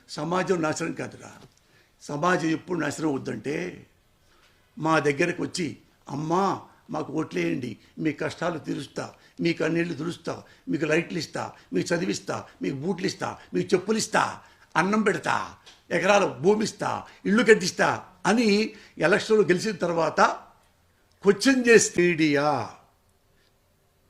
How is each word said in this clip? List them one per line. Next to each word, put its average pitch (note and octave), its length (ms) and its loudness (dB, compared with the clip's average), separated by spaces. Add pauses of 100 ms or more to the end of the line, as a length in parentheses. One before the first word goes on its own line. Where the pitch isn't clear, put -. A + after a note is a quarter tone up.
సమాజం E3+ 540 -2
నాశనం D#3 300 -2
కాదురా. A#2+ 400 -12 (680)
సమాజం D#3+ 460 -2
ఎప్పుడు D#3+ 300 -4
నాశనం D3+ 300 -4
అవుద్దంటే, C3+ 800 -6 (920)
మా D#3+ 200 0
దగ్గరకు D3 440 0
వచ్చి, C#3+ 340 -6 (320)
"అమ్మా, D#3+ 540 -2 (280)
మాకు D3+ 220 -8
ఓట్లేయండి, D#3 640 -4 (200)
మీ D#3 140 -2
కష్టాలు D#3+ 460 -6
తీరుస్తా, C#3+ 560 -10 (260)
మీ E3 120 0
కన్నీళ్లు E3 420 -2
తుడుస్తా, D#3 480 -8 (260)
మీకు D#3 160 -2
లైట్లు E3 340 0
ఇస్తా, A2+ 340 -8 (200)
మీకు F3+ 220 -2
చదివిస్తా, E3+ 500 -4 (180)
మీకు D#3+ 140 -4
బూట్లు F#3 300 -4
ఇస్తా, A#2+ 320 -6 (160)
మీకు F3+ 200 0
చెప్పులు G3+ 240 0
ఇస్తా, C#3 420 -2 (360)
అన్నం G3 260 2
పెడతా, C3+ 520 -2 (360)
ఎకరాల F#3+ 340 4
భూమి E3+ 400 2
ఇస్తా, B2 400 -6 (220)
ఇల్లు G#3 180 4
కట్టిస్తా" E3+ 600 4 (220)
అని G#3+ 480 4 (240)
ఎలక్షన్లో G#3 440 4
గెలిచిన F3+ 340 0
తర్వాత E3 440 0 (1040)
క్వశ్చన్ A#3+ 460 4
చేస్తే, G#3+ 340 6
"మీడియా D3 680 2 (1400)